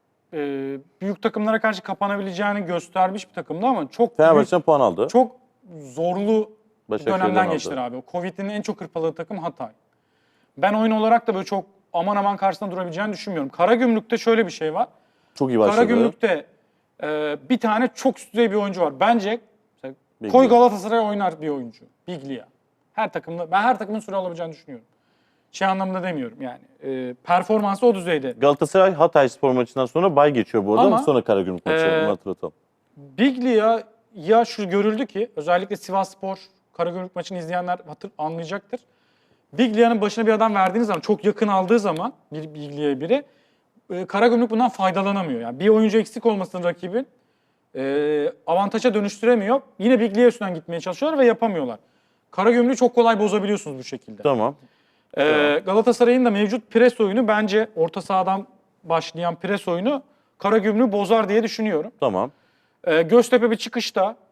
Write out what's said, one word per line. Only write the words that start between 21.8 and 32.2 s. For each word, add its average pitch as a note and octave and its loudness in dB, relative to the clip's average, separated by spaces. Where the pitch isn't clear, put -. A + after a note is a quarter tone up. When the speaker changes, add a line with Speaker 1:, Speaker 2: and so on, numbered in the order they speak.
Speaker 1:
Biglia. C3+ -10
Her G#3+ -4
takımda, E3 -10
ben F#3+ 0
her A#3+ 2
takımın G#3+ -8
süre G3 -10
alabileceğini E3+ -8
düşünüyorum. C3 -20
Şey F#3+ -2
anlamında F#3+ -4
demiyorum C#3 -8
yani. B2+ -12
E, C3 -8
performansı G3 0
o A#3 6
düzeyde. D#3 -4
Speaker 2:
Galatasaray E3 4
Hatay D3 4
Spor C3 0
maçından B2+ -2
sonra E3 0
bay D3 6
geçiyor A2+ 0
bu G#2 0
arada - 6
Speaker 1:
Ama, A3+ 4
Speaker 2:
ama C4+ 0
sonra C3+ 2
Karagümrük F#2 -2
maçı D#3+ 0
Speaker 1:
e, D#3+ 0
Speaker 2:
onu - 0
hatırlatalım. F#2 -8